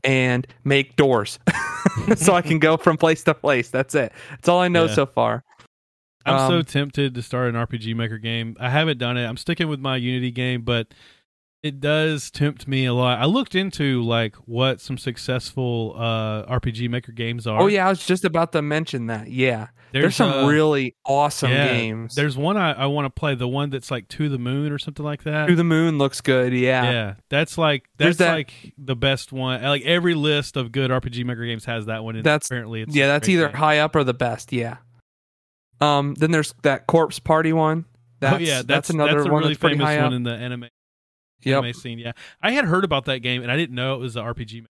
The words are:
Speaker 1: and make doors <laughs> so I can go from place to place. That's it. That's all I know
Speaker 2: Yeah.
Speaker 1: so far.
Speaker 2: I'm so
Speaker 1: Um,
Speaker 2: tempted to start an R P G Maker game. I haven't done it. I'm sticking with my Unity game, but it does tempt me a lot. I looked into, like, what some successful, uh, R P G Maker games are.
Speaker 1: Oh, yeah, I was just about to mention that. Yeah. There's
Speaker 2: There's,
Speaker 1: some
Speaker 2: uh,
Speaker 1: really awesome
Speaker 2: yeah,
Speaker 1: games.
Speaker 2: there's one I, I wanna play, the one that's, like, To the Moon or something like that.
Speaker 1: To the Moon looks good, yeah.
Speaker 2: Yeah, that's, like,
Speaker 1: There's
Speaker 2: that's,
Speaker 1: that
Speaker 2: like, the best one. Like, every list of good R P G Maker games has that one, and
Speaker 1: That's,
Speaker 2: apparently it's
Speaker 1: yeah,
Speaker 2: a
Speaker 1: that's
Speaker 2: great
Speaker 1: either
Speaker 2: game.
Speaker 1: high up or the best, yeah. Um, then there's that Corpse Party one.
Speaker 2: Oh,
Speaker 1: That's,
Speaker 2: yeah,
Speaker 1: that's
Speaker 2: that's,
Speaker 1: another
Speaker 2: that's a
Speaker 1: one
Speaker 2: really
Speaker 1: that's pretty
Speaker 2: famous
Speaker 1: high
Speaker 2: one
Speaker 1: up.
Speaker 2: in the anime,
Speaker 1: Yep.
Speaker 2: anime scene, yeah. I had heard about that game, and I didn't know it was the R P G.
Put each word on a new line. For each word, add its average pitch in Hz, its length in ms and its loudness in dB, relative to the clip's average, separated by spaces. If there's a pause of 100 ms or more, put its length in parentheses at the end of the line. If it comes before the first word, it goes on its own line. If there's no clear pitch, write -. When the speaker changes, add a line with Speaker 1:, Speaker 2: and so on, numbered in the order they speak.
Speaker 1:
and 127 420 2 (180)
make 139 320 2
doors 127 440 2 (360)
<laughs> - 420 2
so 185 160 6
I 175 80 4
can 156 180 2
go 156 180 6
from 156 200 4
place 160 260 4
to 156 100 2
place. 135 360 0
That's 135 260 -2
it. 131 160 2 (200)
That's - 180 0
all 175 100 6
I 180 80 4
know 170 180 4
Speaker 2:
Yeah. - 80 0
Speaker 1:
so 139 120 4
far. 117 380 0 (800)
Speaker 2:
I'm 135 240 2
so 175 80 4
Speaker 1:
Um, 165 80 0
Speaker 2:
tempted 139 500 -2
to 120 80 -6
start 123 260 -2
an 117 60 -4
R 117 100 -2
P 120 120 -8
G 110 160 -6
Maker 113 260 -4
game. 113 400 -6
I 123 100 -4
haven't 147 280 0
done 123 200 -4
it. 120 80 -2
I'm 117 120 -8
sticking 170 300 -4
with 147 120 -4
my 131 160 -2
Unity 127 360 -2
game, 123 320 -4
but 117 300 -2 (720)
it 143 160 -8
does 151 520 0
tempt 147 360 -2
me 131 180 0
a 123 80 0
lot. 123 260 2
I 123 60 0
looked 233 300 2
into, 151 460 0
like, 117 340 0 (120)
what 123 340 0
some 127 160 -8
successful, 120 1000 -4
uh, 110 520 -2
R 123 120 0
P 123 120 -2
G 120 160 -4
Maker 120 240 -4
games 117 360 -6
are. 110 140 2
Speaker 1:
Oh, 190 60 6
yeah, 196 180 2
I 190 40 4
was 190 160 -2
just 185 200 0
about 165 280 0
to 156 80 2
mention 147 460 -4
that. 110 240 -8
Yeah. 123 360 0 (240)
There's 139 120 0
Speaker 2:
There's, 190 120 2
Speaker 1:
some 208 160 4
Speaker 2:
uh, 135 160 2
Speaker 1:
really 147 480 2 (100)
awesome 143 460 0
Speaker 2:
yeah, 139 160 2
Speaker 1:
games. 113 480 -4
Speaker 2:
there's 143 220 0
one 165 180 0
I, 175 160 2
I 131 140 -4
wanna 143 240 -2
play, 143 260 -4
the 123 120 -4
one 139 240 -2
that's, 131 200 -8
like, 120 160 -6
To 151 220 -4
the 135 100 -2
Moon 139 320 -2
or 143 80 -6
something 147 240 -10
like 147 200 -8
that. 151 260 -2
Speaker 1:
To 175 60 8
the 170 100 4
Moon 160 320 4
looks 139 240 0
good, 127 320 2
yeah. 123 360 2
Speaker 2:
Yeah, 110 240 -2 (160)
that's, 147 280 -2
like, 151 400 0
Speaker 1:
There's 165 180 4
Speaker 2:
that's, 170 140 4
Speaker 1:
that 165 60 2
Speaker 2:
like, - 420 -10
the 131 180 -4
best 135 380 -2
one. 127 280 -4
Like, 139 220 -2
every 170 300 2
list 147 420 0
of 120 160 -4
good 131 200 0
R 127 100 2
P 127 80 -8
G 120 160 -6
Maker 117 200 -6
games 117 200 -8
has 113 220 -6
that 110 180 -6
one, 113 100 -8
and 110 80 -8
Speaker 1:
That's, 151 240 -2
Speaker 2:
apparently 113 360 -8
it's 147 120 -6
Speaker 1:
yeah, 139 100 4
Speaker 2:
a - 40 2
Speaker 1:
that's 147 180 0
Speaker 2:
great 190 80 4
Speaker 1:
either 160 140 4
Speaker 2:
game. 135 80 -8
Speaker 1:
high 151 220 2
up 151 160 0
or 151 100 4
the 127 80 0
best, 120 400 -4
yeah. 117 240 -4 (1000)
Um, 143 360 2
then 156 160 2
there's 156 300 0
that 139 260 0
Corpse 165 320 2
Party 160 340 2
one. 160 340 2
Speaker 2:
Oh, - 100 -20 (240)
Speaker 1:
That's, 135 200 2
Speaker 2:
yeah, 156 160 0
Speaker 1:
that's 123 100 -4
Speaker 2:
that's, 143 240 0
Speaker 1:
another 147 260 2
Speaker 2:
that's 147 100 2
a - 40 2
Speaker 1:
one 151 100 4
Speaker 2:
really 151 140 2
Speaker 1:
that's - 40 -16
pretty 151 180 2
Speaker 2:
famous 151 120 2
Speaker 1:
high 151 80 2
Speaker 2:
one 147 80 2
Speaker 1:
up. 127 80 0
Speaker 2:
in 123 100 -4
the 120 100 -4
anime, 120 320 -8 (760)
Speaker 1:
Yep. 135 200 2
Speaker 2:
anime 120 100 -6
scene, 117 260 -12
yeah. 117 120 -10 (300)
I 220 100 0
had 269 140 0
heard 180 180 2
about 151 220 -2
that 131 140 -2
game, 123 220 -2
and 123 100 -4
I 135 60 0
didn't 156 180 -2
know 131 200 -2
it 120 40 -8
was 123 140 -8
the 117 80 -6
R 117 140 -6
P 117 100 -8
G. 113 180 -16 (100)